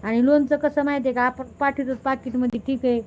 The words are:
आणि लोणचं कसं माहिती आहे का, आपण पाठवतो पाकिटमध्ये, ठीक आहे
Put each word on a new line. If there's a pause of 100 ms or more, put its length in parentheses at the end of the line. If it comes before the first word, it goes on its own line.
आणि
लोणचं
कसं
माहिती
आहे
का,
आपण (160)
पाठवतो (100)
पाकिटमध्ये,
ठीक
आहे